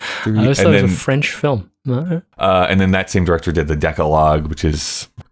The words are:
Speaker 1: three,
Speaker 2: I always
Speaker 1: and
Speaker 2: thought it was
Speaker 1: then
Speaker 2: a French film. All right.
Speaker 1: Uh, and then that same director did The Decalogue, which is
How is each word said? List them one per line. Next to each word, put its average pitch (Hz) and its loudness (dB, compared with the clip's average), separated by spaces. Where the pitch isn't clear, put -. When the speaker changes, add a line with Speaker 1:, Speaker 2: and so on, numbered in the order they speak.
Speaker 1:
three, 110 0
Speaker 2:
I 110 2
always 135 2
Speaker 1:
and 98 4
Speaker 2:
thought 101 6
it 101 4
was 92 2
Speaker 1:
then - -
Speaker 2:
a 92 0
French 139 -2
film. 131 -4
All 127 -2
right. 170 -4
Speaker 1:
Uh, 92 2
and 95 2
then 95 4
that 95 -2
same 92 0
director 85 0
did 78 0
The 80 0
Decalogue, 78 2
which 76 -8
is - -2